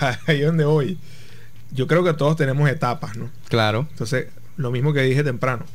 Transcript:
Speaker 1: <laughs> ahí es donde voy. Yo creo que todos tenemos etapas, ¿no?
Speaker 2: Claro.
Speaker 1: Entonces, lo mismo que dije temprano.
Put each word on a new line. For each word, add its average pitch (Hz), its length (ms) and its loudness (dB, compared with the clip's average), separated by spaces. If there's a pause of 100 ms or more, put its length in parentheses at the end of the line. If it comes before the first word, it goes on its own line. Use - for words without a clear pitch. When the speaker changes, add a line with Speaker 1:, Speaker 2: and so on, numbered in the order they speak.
Speaker 1:
<laughs> 110 180 -4
ahí 147 140 4
es 143 60 2
donde 160 180 2
voy. 147 320 2 (720)
Yo 127 160 -2
creo 180 160 4
que 180 80 4
todos 147 240 2
tenemos 143 340 2
etapas, 120 460 -2
¿no? 117 140 -6 (180)
Speaker 2:
Claro. 110 420 2
Speaker 1:
Entonces, 123 360 -2 (320)
lo 131 120 -2
mismo 127 220 2
que 143 120 2
dije 131 200 4
temprano. 131 400 0 (100)